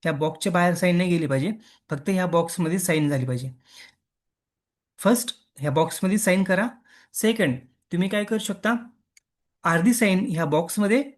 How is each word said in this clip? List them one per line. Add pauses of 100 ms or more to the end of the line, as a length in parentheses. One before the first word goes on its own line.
ह्या
बॉक्सच्या
बाहेर
साइन
नाही
गेली
पाहिजे, (380)
फक्त
ह्या
बॉक्समध्ये
साइन
झाली
पाहिजे. (1500)
फर्स्ट, (220)
ह्या
बॉक्समध्ये
साइन
करा. (460)
सेकंड, (320)
तुम्ही
काय
करू
शकता, (880)
अर्धी
साइन
ह्या
बॉक्समध्ये (140)